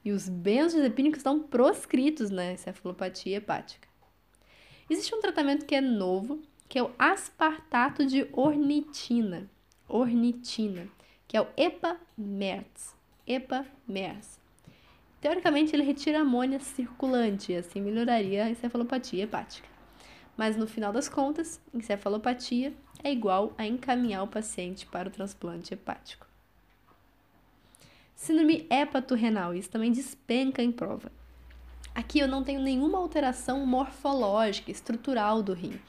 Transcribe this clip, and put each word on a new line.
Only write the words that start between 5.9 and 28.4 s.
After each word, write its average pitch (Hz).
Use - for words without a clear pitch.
que -
é 247
o -
aspartato 302
de 269
ornitina. 262
Ornitina, 226
que -
é 220
o -
epa 339
mers. 196
epa 262
mers. 190
Teoricamente, 311
ele 294
retira 285
a 311
amônia 262
circulante 240
e 180
assim 175
melhoraria 214
a 226
encefalopatia 240
hepática. -
Mas, 220
no 220
final 214
das 240
contas, 302
encefalopatia 240
é 285
igual 214
a 220
encaminhar 240
o -
paciente 190
para 185
o 175
transplante 175
hepático. -
Síndrome 311